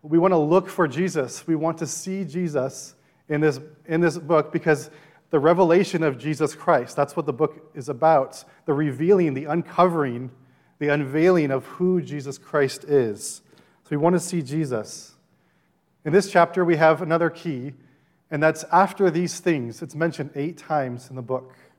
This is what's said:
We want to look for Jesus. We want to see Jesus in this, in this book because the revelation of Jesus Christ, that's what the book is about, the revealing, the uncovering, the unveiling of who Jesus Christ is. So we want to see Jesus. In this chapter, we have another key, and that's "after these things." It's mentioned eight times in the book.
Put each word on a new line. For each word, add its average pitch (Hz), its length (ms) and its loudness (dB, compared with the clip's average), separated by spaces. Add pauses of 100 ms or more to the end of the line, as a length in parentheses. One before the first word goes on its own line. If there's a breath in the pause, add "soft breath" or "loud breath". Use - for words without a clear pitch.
We 156 160 0
want 185 160 4
to 170 40 4
look 175 300 4
for 175 180 0
Jesus. 147 640 -4
We 165 80 0
want 160 220 -4
to 156 100 -6
see 190 380 -8
Jesus 147 720 -6 (340)
in 151 100 -2
this, 151 220 2 (240)
in 165 160 0
this 165 160 2
book 151 340 0
because 156 380 0 (400 soft breath)
the 156 100 2
revelation 170 640 4
of 135 140 0
Jesus 147 380 -4
Christ, 135 420 0
that's 143 180 -2
what 160 100 -4
the 147 60 -2
book 151 420 -4
is 139 140 -12
about, 139 560 0 (220 soft breath)
the 151 80 -2
revealing, 151 600 2
the 135 120 -6
uncovering, 147 840 0 (500 soft breath)
the 147 100 0
unveiling 151 600 2
of 131 160 -2
who 180 340 0
Jesus 139 360 -10
Christ - 460 -2
is. 117 580 0 (420 soft breath)
So - 80 -12
we 147 60 -2
want 170 180 2
to 170 40 2
see 175 220 -4
Jesus. 127 760 -6 (880)
In 151 80 -4
this 202 180 2
chapter, 175 360 2
we 170 100 2
have 160 260 4
another 165 280 0
key, 139 440 -8 (560 soft breath)
and 151 140 -2
that's 156 300 0
"after 190 360 4
these 170 300 -2
things." 127 420 -4
It's 143 140 -16
mentioned 156 400 -4
eight 147 220 -6
times 127 520 -6
in 131 60 -16
the 127 60 -10
book. 127 340 -8 (240)